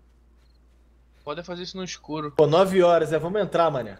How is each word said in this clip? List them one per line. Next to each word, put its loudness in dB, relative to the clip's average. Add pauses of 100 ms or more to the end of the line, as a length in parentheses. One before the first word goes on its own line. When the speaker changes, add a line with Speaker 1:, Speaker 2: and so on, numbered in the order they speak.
(1200)
Speaker 1:
Pode -10
fazer -12
isso -14
no -8
escuro. -10
Speaker 2:
Pô, 4
nove 4
horas, 4
é. 0
Vamos -2
entrar, 0
mané. -8